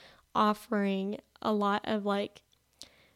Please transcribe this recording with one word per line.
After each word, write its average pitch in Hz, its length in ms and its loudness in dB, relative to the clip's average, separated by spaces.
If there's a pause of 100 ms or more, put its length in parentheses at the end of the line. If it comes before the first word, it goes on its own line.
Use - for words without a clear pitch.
(340)
offering 208 840 0 (220)
a 220 120 0
lot 208 320 0
of, 214 200 -2
like, 202 380 -2 (720)